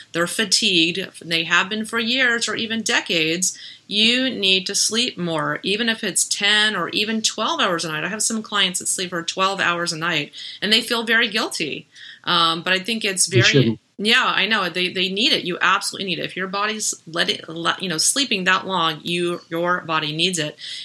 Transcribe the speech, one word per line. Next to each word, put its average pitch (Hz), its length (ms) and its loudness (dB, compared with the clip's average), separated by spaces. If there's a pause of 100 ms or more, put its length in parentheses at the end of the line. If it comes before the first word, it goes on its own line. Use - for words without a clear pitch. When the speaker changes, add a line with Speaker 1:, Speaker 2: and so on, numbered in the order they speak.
(120)
Speaker 1:
they're 170 140 0
fatigued, 180 960 0
they 165 200 -2
have 180 240 2
been 220 160 -4
for 226 160 -4
years 233 480 0
or 202 80 -4
even 226 260 -4
decades. 180 760 0 (340)
You 233 380 4
need 190 380 2
to 202 80 -4
sleep 226 420 0
more, 156 460 -2
even 214 260 0
if 220 160 -2
it's 180 200 0
ten 214 520 2
or 170 140 -2
even 220 320 0
twelve 277 360 0
hours 175 280 0
a - 40 -4
night. 156 140 -4
I 185 60 -4
have 214 120 -4
some 220 200 -2
clients 190 380 0
that - 60 -8
sleep 185 220 -2
for 175 140 -4
twelve 190 380 0
hours 170 340 0
a 156 40 -6
night, 160 360 -2 (260)
and 196 100 0
they 226 120 4
feel 226 220 -2
very 233 220 2
guilty. 196 640 -4 (340)
Um, 165 400 2
but 185 120 0
I 190 60 0
think 220 220 -4
it's 190 240 0
Speaker 2:
They 185 140 4
Speaker 1:
very 190 100 6
Speaker 2:
shouldn't. 113 300 4 (160)
Speaker 1:
Yeah, 226 300 4
I 180 200 2
know. 208 220 2
They, 180 240 -2
they 185 160 0
need 220 240 0
it. 170 120 0
You 175 180 -4
absolutely 190 420 2
need 170 140 -4
it. 151 80 -4
If 156 100 -12
your 185 120 -4
body's 208 460 -4 (120)
let 170 240 0
it, - 180 -6
le-, 165 320 -2
you 190 80 -4
know, 160 80 -2
sleeping 214 480 0
that 185 220 2
long, 165 360 0
you, 175 460 -2
your 175 320 0
body 156 340 -2
needs 175 240 0
it. 151 180 -4 (280)